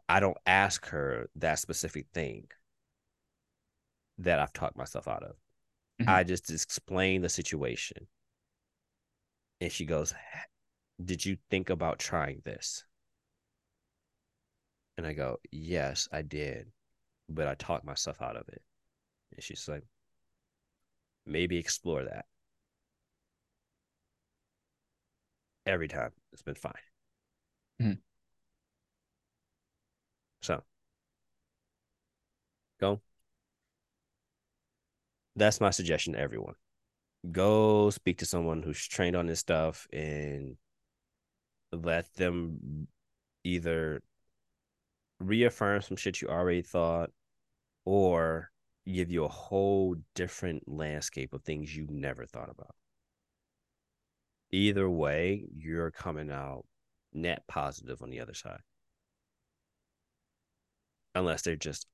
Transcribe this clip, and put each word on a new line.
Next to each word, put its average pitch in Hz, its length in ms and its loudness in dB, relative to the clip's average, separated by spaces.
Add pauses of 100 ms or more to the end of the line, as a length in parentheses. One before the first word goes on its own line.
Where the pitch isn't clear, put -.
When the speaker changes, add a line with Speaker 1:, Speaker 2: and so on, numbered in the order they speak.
Speaker 1:
I 98 120 6
don't 95 240 4
ask 95 420 4
her 67 500 -2
that 78 240 0
specific 78 520 -6
thing 65 340 -6 (1700)
that 87 220 4
I've 71 120 0
talked - 240 -4
myself - 300 -8
out 50 160 -4
of. - 140 -14 (640)
Speaker 2:
Mm-hmm. 113 100 4
Speaker 1:
I 92 140 8
just 87 260 -2
explain 95 720 0
the 85 60 0
situation. 71 800 -4 (1500)
And 87 100 -2
she - 140 -6
goes, 76 280 0 (920)
"Did 90 200 -4
you 98 120 0 (140)
think 92 200 2
about 82 300 0
trying 69 440 -2
this?" - 400 -10 (2250)
And 82 80 -6
I 78 60 -2
go, 67 260 -2 (140)
"Yes, 76 600 -2
I 78 100 -4
did, 73 440 -6 (640)
but 78 180 -2
I 69 80 -2
talked 73 300 -4
myself 71 360 -6
out 57 160 -6
of - 120 -12
it." - 140 -18 (680)
And - 100 -18
she's - 260 -12
like, 73 160 -8 (1400)
"Maybe 87 320 0
explore 80 480 -4
that." - 220 -10 (3500)
Every 85 220 2
time, 64 220 -4 (220)
it's - 100 -20
been 71 120 -10
fine. - 180 -10 (1080)
Speaker 2:
Mm-hmm. 107 120 2 (2500)
Speaker 1:
So, - 200 -2 (2250)
go. 101 200 2 (2250)
That's 107 240 8
my 101 100 8
suggestion 82 420 2
to 57 60 -2
everyone. 57 360 -4 (800)
Go 107 580 8
speak 92 280 0
to 82 80 -4
someone 82 360 0
who's 78 240 -4
trained 90 300 2
on 85 100 2
this 82 140 -2
stuff 80 520 0
and 73 640 -6 (1160)
let 85 420 0
them 90 720 -2 (560)
either 82 600 0 (1160)
reaffirm 104 640 4
some - 140 -6
shit - 240 -2
you 92 80 -4
already 87 340 2
thought, 85 480 0 (760)
or 85 680 4 (360)
give 92 240 0
you 82 140 2
a 73 40 0
whole 98 680 2 (180)
different 87 520 -4
landscape 76 680 -6
of 69 100 -10
things 76 320 -6
you 76 160 -8
never 67 360 -8
thought - 240 -14
about. - 240 -20 (1800)
Either 98 380 4
way, 85 580 2 (100)
you're 80 340 -4
coming 76 400 -8
out 69 340 -8 (480)
net 82 360 -4
positive 67 540 -6
on 62 80 -12
the 62 100 -10
other 57 140 -14
side. - 260 -14 (2500)
Unless 90 280 0
they're 82 140 -2
just 76 380 -8